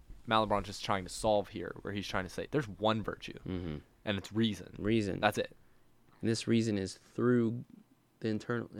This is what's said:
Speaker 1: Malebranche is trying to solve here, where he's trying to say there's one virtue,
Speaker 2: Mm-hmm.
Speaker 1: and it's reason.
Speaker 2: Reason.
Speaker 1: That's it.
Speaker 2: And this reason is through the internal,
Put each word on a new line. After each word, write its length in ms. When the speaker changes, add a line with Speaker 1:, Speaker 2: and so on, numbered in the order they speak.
Speaker 1:
Malebranche 380
is 120
trying 240
to 60
solve 380
here, 340
where 100
he's 140
trying 180
to 60
say 220
there's 160
one 340
virtue, 440
Speaker 2:
Mm-hmm. 300
Speaker 1:
and 140
it's 140
reason. 460
Speaker 2:
Reason. 420
Speaker 1:
That's 180
it. 160
Speaker 2:
And 80
this 160
reason 320
is 220
through 480
the 60
internal, 380